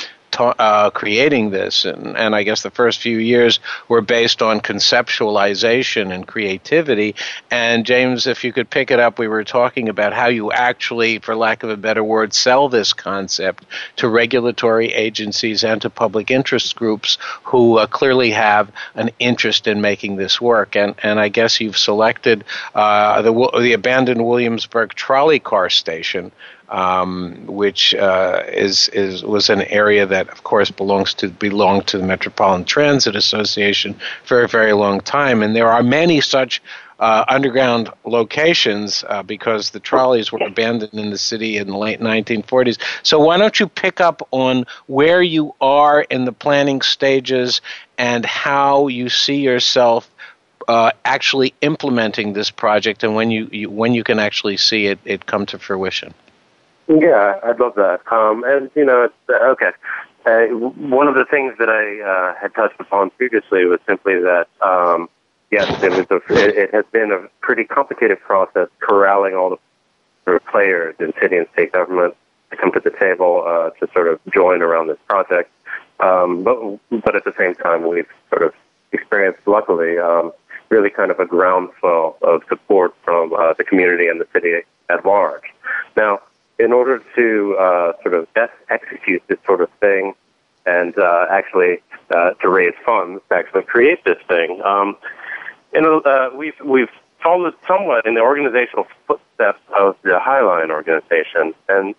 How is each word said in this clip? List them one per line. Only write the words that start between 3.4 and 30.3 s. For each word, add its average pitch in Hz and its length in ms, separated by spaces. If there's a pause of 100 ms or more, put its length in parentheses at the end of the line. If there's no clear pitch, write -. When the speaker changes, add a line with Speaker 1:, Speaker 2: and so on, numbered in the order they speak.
Speaker 1:
were 117 140
based 117 420
on 110 160
conceptualization 104 1500
and 92 140
creativity. 107 880 (340)
And 117 340
James, 123 440
if 120 160
you 120 100
could 120 160
pick 135 220
it 120 80
up, 117 180
we 113 100
were 107 160
talking 120 460
about 104 240
how 120 140
you 110 240
actually, 117 640
for 110 180
lack 110 280
of 110 80
a 107 60
better 110 260
word, 110 320
sell 131 340
this 110 240
concept 95 720 (300)
to 131 120
regulatory 117 840
agencies 107 720
and 110 180
to 117 80
public 107 400
interest 131 460
groups 110 420 (240)
who, 117 380
uh, 107 80
clearly 127 420
have 107 420 (220)
an 113 240
interest 120 480
in 104 160
making 101 360
this 95 220
work. 117 360
And, 101 260
and 107 180
I 104 100
guess 113 300
you've 107 180
selected, 110 640 (320)
uh, 104 480
the, 113 80 (280)
the 120 140
abandoned 123 500
Williamsburg 117 720
trolley 139 460
car 92 320
station, 85 600 (380)
um, 92 800
which, 98 480
uh, 92 520
is, - 420
is, 95 340
was 104 260
an 98 140
area 104 420
that, 92 240
of - 140